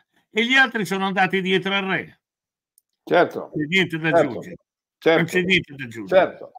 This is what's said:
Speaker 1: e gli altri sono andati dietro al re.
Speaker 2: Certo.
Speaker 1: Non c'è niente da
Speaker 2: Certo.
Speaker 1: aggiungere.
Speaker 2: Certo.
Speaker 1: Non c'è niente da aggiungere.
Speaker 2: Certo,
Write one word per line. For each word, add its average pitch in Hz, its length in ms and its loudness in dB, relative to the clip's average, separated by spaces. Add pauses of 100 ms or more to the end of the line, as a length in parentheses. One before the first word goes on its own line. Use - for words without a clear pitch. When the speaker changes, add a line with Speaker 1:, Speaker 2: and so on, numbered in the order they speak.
(300)
Speaker 1:
e 220 160 -2
gli 254 80 -2
altri 254 320 2
sono 190 200 -2
andati 190 360 0
dietro 185 320 0
al 196 120 -2
re. 170 360 -6 (840)
Speaker 2:
Certo. 160 360 2
Speaker 1:
Non 80 120 -14
c'è 151 160 -4
niente 170 300 0
da 160 140 -2
Speaker 2:
Certo. 160 180 4
Speaker 1:
aggiungere. 87 260 -10 (420)
Speaker 2:
Certo. 160 220 2
Speaker 1:
Non 170 100 2
c'è 185 140 0
niente 175 320 0
da 135 80 -12
aggiungere. 113 360 0
Speaker 2:
Certo, - 400 -2